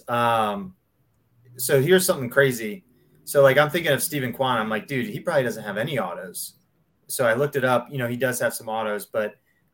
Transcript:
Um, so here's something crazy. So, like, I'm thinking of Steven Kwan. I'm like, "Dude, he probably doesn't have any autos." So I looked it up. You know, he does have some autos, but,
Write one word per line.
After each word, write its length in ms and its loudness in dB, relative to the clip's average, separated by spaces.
Um, 680 0
so 240 4
here's 240 4
something 240 0
crazy. 560 0
So, 180 2
like, 160 8
I'm 120 6
thinking 220 0
of 120 2
Steven 280 -4
Kwan. 280 -2
I'm 100 -2
like, 180 -4
"Dude, 200 -4
he 120 -8
probably 240 0
doesn't 200 -4
have 140 -8
any 200 -4
autos." 560 -8
So 180 -2
I 80 4
looked 220 -2
it 100 -2
up. 260 2
You 60 -8
know, 100 -2
he 100 -4
does 220 -2
have 140 -2
some 160 -12
autos, 360 -4
but, 300 -4